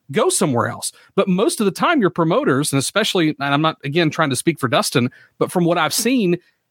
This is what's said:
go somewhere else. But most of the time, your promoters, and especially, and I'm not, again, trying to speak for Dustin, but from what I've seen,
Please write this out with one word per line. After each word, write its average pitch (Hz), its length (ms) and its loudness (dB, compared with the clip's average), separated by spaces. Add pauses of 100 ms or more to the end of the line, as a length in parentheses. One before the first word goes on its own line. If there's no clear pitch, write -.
(120)
go 220 160 0
somewhere 131 400 0
else. - 240 -10 (220)
But 196 140 0
most 196 320 0
of 220 40 0
the 196 80 0
time, 311 300 0
your 175 80 4
promoters, 165 600 0
and 139 60 2
especially, 175 520 0
and 139 240 -4
I'm 147 80 2
not, 160 220 0
again, 151 260 0
trying 160 200 -2
to 127 60 -2
speak 160 240 -2
for 135 80 0
Dustin, 135 420 0 (280)
but - 120 0
from 180 140 0
what 170 140 2
I've 156 160 -2
seen, 220 420 0 (340)